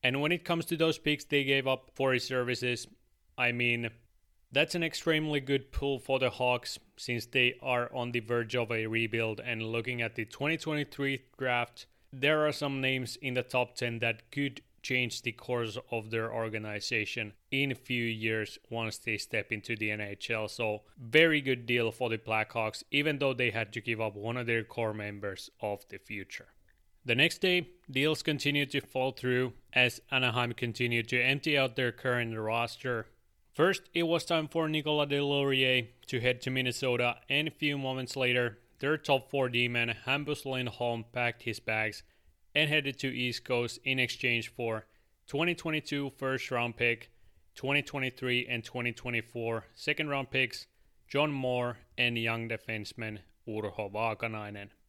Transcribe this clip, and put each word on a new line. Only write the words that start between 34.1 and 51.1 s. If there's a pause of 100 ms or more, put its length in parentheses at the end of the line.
time
for
Nicolas
Deslauriers (180)
to
head
to
Minnesota, (120)
and
a
few
moments
later, (200)
their
top
four
D-man,
Hampus
Lindholm,
packed
his
bags (500)
and
headed
to
East
Coast
in
exchange
for (400)
twenty
twenty-two
first
round
pick, (440)
twenty
twenty-three
and
twenty
twenty-four (100)
second
round
picks, (420)
John